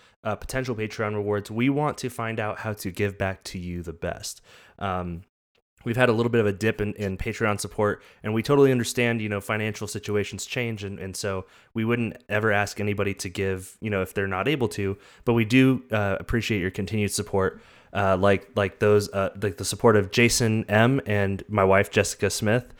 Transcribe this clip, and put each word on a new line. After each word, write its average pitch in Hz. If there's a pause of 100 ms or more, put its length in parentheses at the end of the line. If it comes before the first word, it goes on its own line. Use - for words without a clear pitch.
(220)
uh, 104
potential 131
Patreon 107
rewards. 104
We 117
want 139
to 123
find 113
out 107
how 110
to 98
give 101
back 95
to -
you 87
the 80
best. - (380)
Um, 90 (600)
we've 117
had 123
a 117
little 117
bit 117
of 104
a 101
dip 104
in, 104
in 98
Patreon 104
support, - (200)
and 107
we 113
totally 139
understand, 120
you 107
know, 101
financial 107
situations 104
change, 113
and, 98
and 95
so 95 (280)
we 113
wouldn't 117
ever 107
ask 101
anybody 101
to -
give, 92
you 110
know, 98
if 92
they're 98
not 95
able 131
to, 98 (280)
but 120
we 117
do, 131
uh, 101
appreciate 110
your 92
continued 101
support, 95 (340)
uh, 95
like, 98
like 101
those, 104
uh, 98 (120)
like 101
the 98
support 110
of 95
Jason 117
M 117
and 98
my 104
wife, 95
Jessica 98
Smith, 110